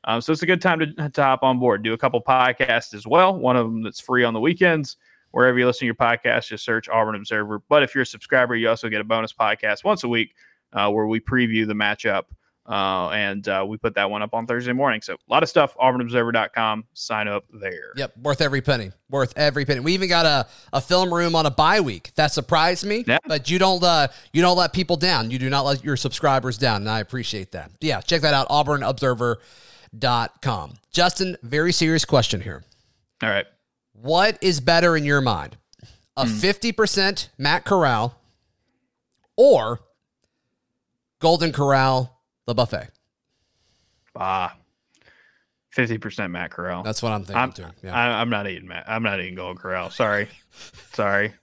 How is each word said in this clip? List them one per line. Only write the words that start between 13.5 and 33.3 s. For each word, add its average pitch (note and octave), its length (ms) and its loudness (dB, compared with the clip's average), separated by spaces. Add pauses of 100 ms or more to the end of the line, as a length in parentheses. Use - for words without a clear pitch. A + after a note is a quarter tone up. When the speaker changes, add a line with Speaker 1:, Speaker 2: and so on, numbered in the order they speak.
Speaker 1:
we G#2+ 80 -8
put G#2+ 200 -6
that G2+ 140 0
one G#2 120 -4
up G#2 120 -6
on A2+ 120 -4
Thursday B2 260 -4
morning. B2 300 0
So - 120 -12
a - 180 -10
lot C#3+ 100 4
of D#3+ 80 0
stuff, D3 280 2
auburnobserver A#2+ 540 2
dot A2 220 0
com. A2 400 -2
Sign G#2+ 340 -6
up G2+ 240 -4
there. F#2 440 -12
Speaker 2:
Yep, C3 220 -10
worth C3 220 -4
every C#3 220 0
penny. A2+ 300 -2 (180)
Worth C3 260 0
every C#3+ 300 0
penny. C#3 140 0
We D#3 140 0
even F#3+ 140 -2
got E3+ 180 2
a, C#3 220 2 (240)
a C#3 80 0
film F3+ 340 2
room E3+ 220 0
on D#3+ 120 4
a C#3 40 2
bye D#3+ 280 4
week. A#2 360 -4
That D3+ 160 2
surprised E3+ 540 0
me, G#3+ 220 -2
Speaker 1:
Yeah. B2 180 2
Speaker 2:
but C#3+ 240 -4
you F3 80 0
don't, F#3 260 2
uh, D#3+ 260 4 (220)
you D#3 100 2
don't F3+ 140 6
let F3 180 2
people F3 220 0
down. C#3 360 0
You B2+ 80 -4
do B2+ 100 -2
not C#3 160 0
let C#3 180 -2
your D3 140 -2
subscribers C3 600 -2
down, A2+ 260 0
and G#2+ 60 -4
I A2 100 -2
appreciate G#2+ 540 -8
that. E2 180 -14 (100)
Yeah, C#3+ 180 -4
check E3 220 -2
that D3+ 120 2
out, C3+ 160 2
auburnobserver B2+ 880 0 (600)
dot A#2+ 440 -2
com. F#2+ 340 -4 (160)
Justin, F3+ 500 0
very D3+ 320 0
serious D#3+ 320 0
question G#2+ 360 2
here. F2+ 220 -12 (600)
Speaker 1:
All A2 60 0
right. G2 180 0 (460)